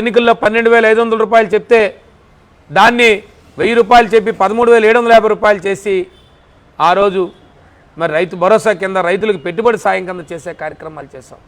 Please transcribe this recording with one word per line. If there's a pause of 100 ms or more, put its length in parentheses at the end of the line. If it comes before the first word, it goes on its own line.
ఎన్నికల్లో (100)
పన్నెండు
వేల
ఐదు
వందల
రూపాయలు
చెప్తే (960)
దాన్ని (480)
వెయ్యి
రూపాయలు
చెప్పి (100)
పదమూడు
వేల
ఏడు
వందల
యాభై
రూపాయలు
చేసి (840)
ఆ
రోజు (800)
మరి
రైతు (100)
భరోసా (100)
కింద (100)
రైతులకు
పెట్టుబడి
సాయం
కింద
చేసే (100)
కార్యక్రమాలు
చేశాం.